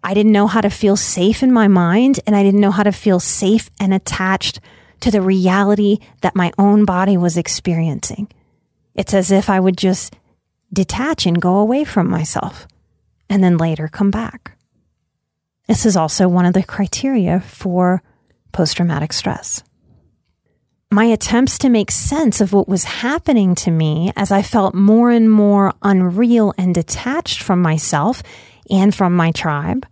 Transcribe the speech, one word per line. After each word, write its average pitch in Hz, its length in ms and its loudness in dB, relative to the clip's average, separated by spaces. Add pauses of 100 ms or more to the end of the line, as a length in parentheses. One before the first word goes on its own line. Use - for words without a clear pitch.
I 190 100 -4
didn't 214 180 4
know 202 140 4
how 208 140 0
to 202 100 2
feel 202 260 2
safe 202 460 0
in 254 100 4
my 226 140 4
mind, 196 580 2
and 214 120 0
I 202 80 2
didn't 196 160 4
know 202 100 4
how 202 140 0
to 208 80 2
feel 185 260 0
safe 208 500 -2 (120)
and 190 120 0
attached - 680 -4 (400)
to 247 100 -2
the 202 120 0
reality 196 760 2 (220)
that 190 160 -4
my 180 200 -2
own 202 280 4
body 190 320 0
was 175 200 0
experiencing. 165 920 -6 (640)
It's 190 200 -6
as 185 180 2
if 196 180 2
I 190 80 2
would 185 180 2
just - 380 -2 (580)
detach 247 540 -4
and 175 160 0
go 180 160 2
away 240 240 0
from 202 260 -2
myself - 600 -6 (600)
and 196 140 0
then 175 140 4
later 160 320 -4
come 196 240 -2
back. - 440 -10 (1080)
This - 180 -2
is 202 120 2
also 170 320 0
one 180 180 2
of 175 60 2
the 185 100 0
criteria 196 800 -2
for 180 640 -2 (480)
post-traumatic 160 600 -2
stress. - 520 -8 (1300)
My 208 120 2
attempts 233 540 0
to 269 100 0
make 220 240 0
sense 277 480 -2
of 196 120 0
what 202 160 2
was 180 140 -2
happening 240 760 0
to - 140 -4
me 160 460 -2
as 202 160 -2
I 202 100 2
felt 196 320 -2
more 220 360 4
and 226 200 4
more 202 420 4 (100)
unreal 202 760 2
and 180 160 0
detached - 680 -6
from 180 200 0
myself 160 640 -2 (440)
and 196 240 2
from 180 220 0
my 165 160 2
tribe 160 600 -6